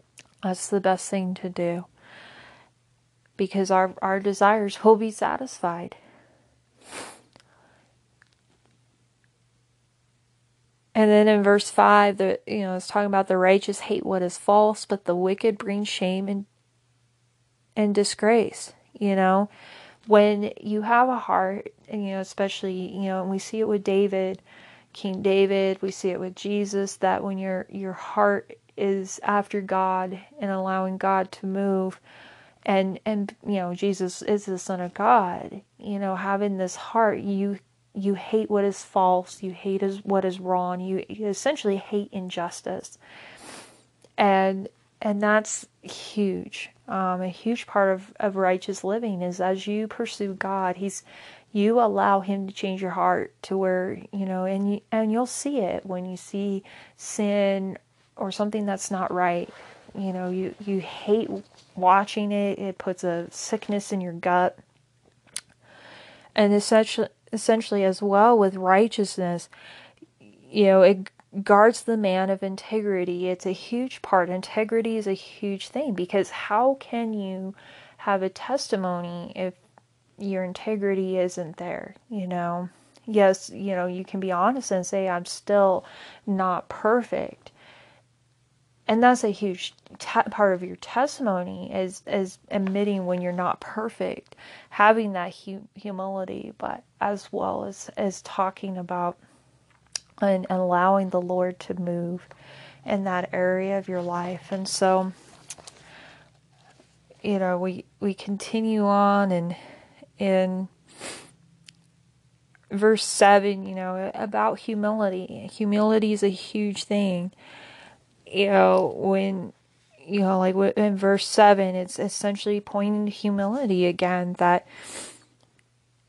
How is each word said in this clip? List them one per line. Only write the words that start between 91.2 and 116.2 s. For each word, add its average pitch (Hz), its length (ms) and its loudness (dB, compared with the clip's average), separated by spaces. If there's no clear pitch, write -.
is, 190 340 -6
is 190 340 -4
admitting 196 560 -2
when 180 160 -2
you're 180 100 -2
not 180 300 -2
perfect, - 760 -8
having 214 440 4
that 180 200 -6
hu-, 196 420 -16
humility, 196 800 -10
but - 260 -8
as 202 320 -4
well 196 320 -4
as, 202 320 -12
as 196 280 -4
talking 190 540 -6
about 175 400 -6
and 196 320 2
allowing 185 580 4
the 180 120 0
Lord 180 400 -2
to - 120 -10
move 175 540 -4
in 196 200 -2
that 180 280 -2
area 185 460 0
of 190 80 -8
your 180 160 -4
life. 175 480 -6
And 190 160 -6
so, 185 460 2
you 202 160 0
know, 185 180 0
we, 185 280 -4
we 196 140 -2
continue 214 720 -2
on 202 460 4
and 175 240 -2
in 185 480 0
verse 208 340 4
seven, 202 640 4
you 190 80 -10
know, 185 400 -6
about 214 460 -2
humility. 208 920 -4
Humility 214 600 2
is 208 100 -2